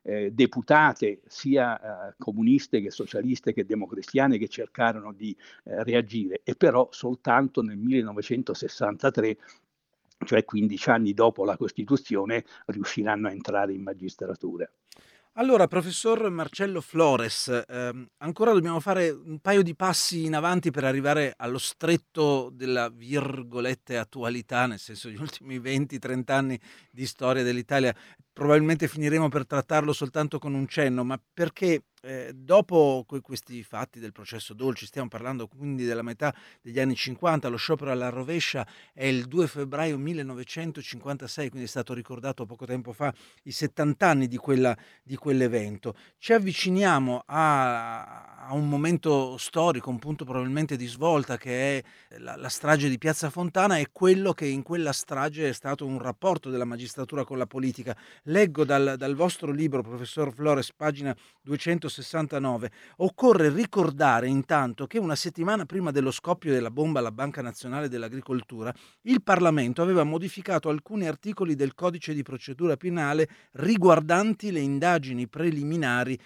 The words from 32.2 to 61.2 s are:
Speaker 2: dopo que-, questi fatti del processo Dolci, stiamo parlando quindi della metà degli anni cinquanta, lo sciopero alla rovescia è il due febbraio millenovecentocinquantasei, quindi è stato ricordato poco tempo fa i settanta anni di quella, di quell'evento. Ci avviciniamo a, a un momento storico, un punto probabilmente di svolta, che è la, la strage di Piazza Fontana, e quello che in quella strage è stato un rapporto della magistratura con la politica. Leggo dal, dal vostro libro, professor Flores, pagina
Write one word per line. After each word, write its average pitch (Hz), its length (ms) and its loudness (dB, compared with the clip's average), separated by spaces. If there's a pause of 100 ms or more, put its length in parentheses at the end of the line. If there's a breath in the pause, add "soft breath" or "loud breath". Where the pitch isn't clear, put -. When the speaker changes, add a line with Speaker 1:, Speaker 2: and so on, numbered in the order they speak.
Speaker 2:
dopo 143 720 4
que-, 139 140 -8
questi 123 420 -12
fatti 117 380 -10
del 107 120 -12
processo 107 420 -14
Dolci, 117 320 -4
stiamo 127 220 -10
parlando 120 380 -10
quindi 135 380 -8
della 117 160 -2
metà 117 340 -4 (280 soft breath)
degli 120 180 -4
anni 131 140 2
cinquanta, 139 540 0
lo 123 80 -4
sciopero 147 340 -2
alla 123 180 -2
rovescia 131 580 -4 (280 soft breath)
è 135 100 -8
il 131 220 0
due 160 200 2
febbraio 143 520 -4
millenovecentocinquantasei, 139 1500 -8
quindi 127 160 -10
è 107 40 -10
stato 127 220 -6
ricordato 123 540 -8
poco 120 180 -16
tempo 123 280 -8
fa 143 200 -4 (300 soft breath)
i 135 100 -14
settanta 151 560 0
anni 135 180 4
di 120 120 -4
quella, 131 360 4 (280 soft breath)
di 131 140 -12
quell'evento. 120 800 0 (220 soft breath)
Ci - 160 0
avviciniamo 185 920 2
a, 123 1200 0
a 131 80 -6
un 147 160 0
momento 143 640 2
storico, 151 540 0
un 120 80 -4
punto 147 260 -8
probabilmente 131 520 -2
di 120 100 -6
svolta, 131 500 0
che 131 420 -2
è 127 40 -8 (360 soft breath)
la, 120 180 -12
la 127 120 -10
strage 147 400 2
di 131 80 0
Piazza 156 320 -2
Fontana, 175 480 2
e 147 160 0
quello 190 400 4
che 151 140 -4
in 135 160 -2
quella 160 300 -2
strage 147 580 -2
è - 20 -4
stato 139 320 -6
un 135 140 -6
rapporto 135 500 -2
della 127 160 -2
magistratura 123 600 -6
con 135 120 -10
la 123 100 -2
politica. 127 480 -6 (300 soft breath)
Leggo 156 400 2
dal, 139 320 2
dal 139 200 -4
vostro 170 340 -2
libro, 143 320 -2
professor 123 500 -6
Flores, 139 400 0
pagina 143 440 -4 (260 soft breath)